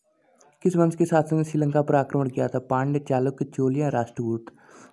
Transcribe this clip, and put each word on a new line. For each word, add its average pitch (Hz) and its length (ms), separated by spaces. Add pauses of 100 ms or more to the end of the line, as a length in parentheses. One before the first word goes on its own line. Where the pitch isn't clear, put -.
(640)
किस 180 120
वंश 165 200
के 170 100
शासक 156 280
ने 160 100
श्रीलंका 151 380
पर 147 140
आक्रमण 139 340
किया 127 180
था? 127 120
पांड्य, 135 400
चालुक्य, 135 460
चोल 135 320
या 147 120
राष्ट्रकूट? 117 600 (440)